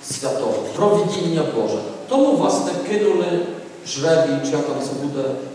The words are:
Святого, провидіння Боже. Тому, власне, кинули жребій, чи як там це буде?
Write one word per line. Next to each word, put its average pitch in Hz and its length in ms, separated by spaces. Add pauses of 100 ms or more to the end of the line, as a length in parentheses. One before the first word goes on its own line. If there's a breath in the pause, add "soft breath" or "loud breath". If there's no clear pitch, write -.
Святого, - 500 (220)
провидіння 170 680 (120)
Боже. 107 220 (320)
Тому, 269 220
власне, 190 400 (180)
кинули 180 560 (420)
жребій, 147 580
чи - 60
як 147 160
там 139 160
це 135 240
буде? 135 220 (260)